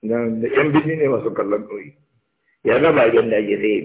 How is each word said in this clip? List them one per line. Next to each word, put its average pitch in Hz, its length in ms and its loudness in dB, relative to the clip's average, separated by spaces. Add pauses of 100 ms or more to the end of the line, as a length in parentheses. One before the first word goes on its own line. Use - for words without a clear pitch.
Nan 113 380 -4
da 117 80 -4
ƴan 147 240 0
birni 151 240 0
ne 147 120 0
masu 107 260 -2
kallon 104 320 -4
ƙauye. 104 300 -16 (680)
Ya 113 140 2
ga 156 140 4
bakin 117 380 4
da 107 60 2
ake 104 220 0
sai 107 160 0
ya 87 100 -2